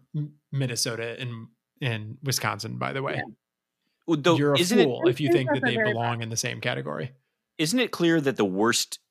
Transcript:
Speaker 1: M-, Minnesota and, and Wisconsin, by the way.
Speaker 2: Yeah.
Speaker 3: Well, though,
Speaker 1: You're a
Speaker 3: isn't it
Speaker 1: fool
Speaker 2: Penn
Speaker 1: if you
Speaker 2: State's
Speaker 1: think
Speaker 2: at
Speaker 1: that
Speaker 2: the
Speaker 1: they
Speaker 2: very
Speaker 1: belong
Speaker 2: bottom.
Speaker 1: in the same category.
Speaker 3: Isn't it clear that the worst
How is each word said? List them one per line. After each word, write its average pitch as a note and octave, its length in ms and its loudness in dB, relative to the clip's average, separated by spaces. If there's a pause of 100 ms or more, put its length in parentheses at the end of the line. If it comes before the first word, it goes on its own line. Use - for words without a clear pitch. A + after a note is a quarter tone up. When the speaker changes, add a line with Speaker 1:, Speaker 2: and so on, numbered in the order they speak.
(160)
Speaker 1:
M-, D3 180 -4 (180)
Minnesota A#2 680 -4
and, A#2+ 280 -10 (340)
and A2+ 420 -4
Wisconsin, A#2 540 -2
by C3 140 -4
the C3+ 120 -4
way. C#3 140 -4
Speaker 2:
Yeah. - 60 -4 (840)
Speaker 3:
Well, D#3+ 140 0
though, E3 180 6
Speaker 1:
You're D3 180 4
a - 40 4
Speaker 3:
isn't F#3 200 4
it F#3 60 8
Speaker 1:
fool B2 180 0
Speaker 2:
Penn - 80 6
Speaker 1:
if C3 100 -2
you D3 60 2
Speaker 2:
State's - 100 6
Speaker 1:
think B2+ 120 0
Speaker 2:
at D4 60 2
Speaker 1:
that C3 60 -2
Speaker 2:
the - 100 0
Speaker 1:
they B2 60 -2
Speaker 2:
very A2 160 0
Speaker 1:
belong A#2 140 -2
Speaker 2:
bottom. A#2 160 -4
Speaker 1:
in A2+ 60 -6
the A2+ 80 -6
same A#2+ 220 -4
category. C3 520 -4 (460)
Speaker 3:
Isn't E3+ 220 0
it A#3 120 0
clear E3 280 2
that C3+ 160 0
the A2 100 2
worst G2+ 540 0 (120)